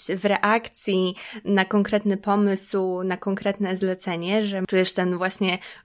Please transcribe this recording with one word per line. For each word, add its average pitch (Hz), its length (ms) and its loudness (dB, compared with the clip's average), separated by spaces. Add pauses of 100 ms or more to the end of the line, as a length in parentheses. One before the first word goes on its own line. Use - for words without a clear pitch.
(160)
w 185 100 -2
reakcji 196 880 0 (300)
na 196 200 4
konkretny 208 520 2
pomysł, 196 840 0
na 185 140 -2
konkretne 196 580 -2
zlecenie, 185 680 -2
że 196 240 -4
czujesz 185 260 2
ten 180 240 0
właśnie 185 400 0 (280)